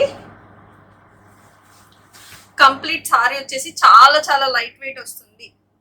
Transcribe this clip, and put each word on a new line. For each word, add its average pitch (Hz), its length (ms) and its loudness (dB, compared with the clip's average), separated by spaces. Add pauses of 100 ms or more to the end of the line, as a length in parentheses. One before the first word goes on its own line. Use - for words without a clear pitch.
With - 140 -4 (2500)
కంప్లీట్ 294 480 0
సారీ 254 280 -2
వచ్చేసి 269 360 -12
చాలా 285 480 4
చాలా 277 280 -2
లైట్ 240 320 -6
వెయిట్ 262 200 -16
వస్తుంది. - 540 -20 (280)